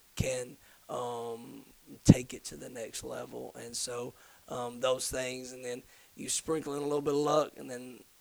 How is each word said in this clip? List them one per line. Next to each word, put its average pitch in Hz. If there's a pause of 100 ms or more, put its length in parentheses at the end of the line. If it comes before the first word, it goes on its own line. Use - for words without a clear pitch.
(160)
can, 127 (320)
um, 120 (380)
take 127
it -
to -
the -
next 113
level. 123
And 120
so, 123 (340)
um, 120
those 131
things, 127
and 127
then 123 (340)
you -
sprinkle 147
in 143
a 143
little 147
bit 147
of 147
luck, 147
and 135
then 123 (220)